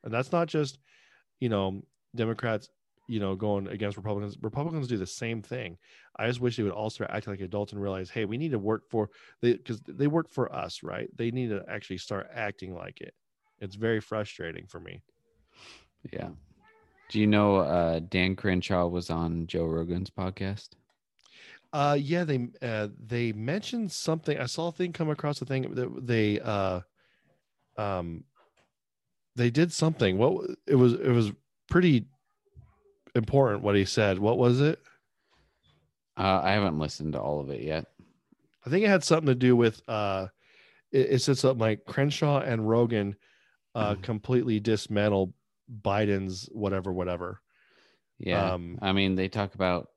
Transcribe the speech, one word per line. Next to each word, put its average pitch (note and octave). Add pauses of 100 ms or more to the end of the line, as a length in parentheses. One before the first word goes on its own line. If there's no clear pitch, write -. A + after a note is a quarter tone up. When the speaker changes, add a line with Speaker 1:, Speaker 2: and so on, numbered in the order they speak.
Speaker 1:
And A2+
that's B2+
not E3+
just, D3 (600)
you B2
know, G2 (320)
Democrats A2+ (380)
you A2+
know, F#2+
going G2+
against G2+
Republicans. G2+
Republicans C#3+
do A#2+
the F2+
same A2+
thing. A2 (400)
I A2
just A#2+
wish A#2+
they A2+
would G2
all G#2+
start -
acting G#2
like F#2+
adults G2+
and G2+
realize, F#2+
hey, A2+
we A2
need D#3
to A#2
work G#2+
for, G#2+ (320)
they, A#2+
'cause -
they C#3+
work D#3+
for -
us, -
right? F#2+
They A#2
need B2
to G2
actually G2
start G2
acting G2+
like F2+
it. - (460)
It's F#2+
very A2+
frustrating F2+
for F2
me. F2+ (1080)
Speaker 2:
Yeah. - (800)
Do A2
you G#2+
know, G#2
uh, E2
Dan F#2
Crenshaw F2+
was F2
on E2
Joe E2+
Rogan's E2+
podcast? G2 (1040)
Speaker 1:
Uh, D3
yeah, E3
they, B2+ (120)
uh, G#2+ (160)
they A#2+
mentioned F3+
something. D#3
I B2
saw D#3+
a E3+
thing F3
come D#3
across D3
the C3
thing C3
that B2+
they, G#2+
uh, F#2+ (960)
um, F2+ (1120)
they A#2+
did D#3
something. A#2
What C3
w-, - (100)
it C#3+
was, B2
it B2+
was A2+ (380)
pretty D#3 (1080)
important A#2
what G2+
he G2
said. G2
What G#2+
was B2
it? D3+ (1400)
Speaker 2:
Uh, F#2+
I F#2
haven't G2
listened D2+
to C2+
all D2
of C#2
it B1
yet. D#2 (800)
Speaker 1:
I B2
think F#3
it G3+
had F#3
something D#3+
to B2+
do B2+
with, A#2
uh, G2 (640)
it, C3
it B2+
said C3+
something C3
like A2
Crenshaw C#3+
and A2+
Rogan, A2+ (600)
uh, G#2
Speaker 2:
Mm-hmm. F#2+
Speaker 1:
completely A2+
dismantle G#2 (460)
Biden's G2
whatever, G2
whatever. F2+ (760)
Speaker 2:
Yeah. F#2
Speaker 1:
Um, F2
Speaker 2:
I F#2+
mean, G2
they F#2
talk G2
about F#2